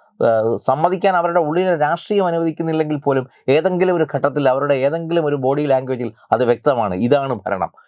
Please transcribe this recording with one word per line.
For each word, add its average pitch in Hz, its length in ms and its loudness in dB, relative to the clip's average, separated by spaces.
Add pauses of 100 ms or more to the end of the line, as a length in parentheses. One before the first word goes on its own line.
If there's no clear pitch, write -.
(120)
ആ, 113 440 0
സമ്മതിക്കാൻ 180 600 0
അവരുടെ 170 240 0
ഉള്ളിലെ 170 360 0
രാഷ്ട്രീയം 175 500 0
അനുവദിക്കുന്നില്ലെങ്കിൽ 160 720 -2
പോലും 135 320 -2 (200)
ഏതെങ്കിലും 180 480 2
ഒരു 160 180 2
ഘട്ടത്തിൽ 139 340 0
അവരുടെ 139 260 2
ഏതെങ്കിലും 160 520 -2
ഒരു 147 100 0
ബോഡി 139 260 0
ലാംഗ്വേജിൽ 131 500 -2 (200)
അത് 117 120 2
വ്യക്തമാണ്. 117 500 0
ഇതാണ് 131 400 0
ഭരണം, 95 380 -4 (160)